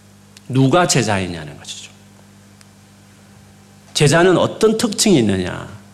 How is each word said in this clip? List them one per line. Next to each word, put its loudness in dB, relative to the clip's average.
누가 2
제자이냐는 -4
것이죠. -18
제자는 4
어떤 0
특징이 0
있느냐 -2